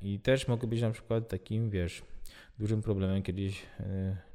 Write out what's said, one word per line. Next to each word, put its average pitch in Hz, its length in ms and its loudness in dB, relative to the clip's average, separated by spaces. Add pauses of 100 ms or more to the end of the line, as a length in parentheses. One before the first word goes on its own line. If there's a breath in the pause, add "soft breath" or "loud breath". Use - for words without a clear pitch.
i 98 180 -2
też 131 280 4
mogę 117 200 2
być 117 140 2
na 113 100 2
przykład 113 380 0
takim, 110 400 -2
wiesz, 90 340 0 (560 loud breath)
dużym 107 220 2
problemem 98 420 2
kiedyś, 98 420 -2 (140)
e, 95 380 -2 (180 loud breath)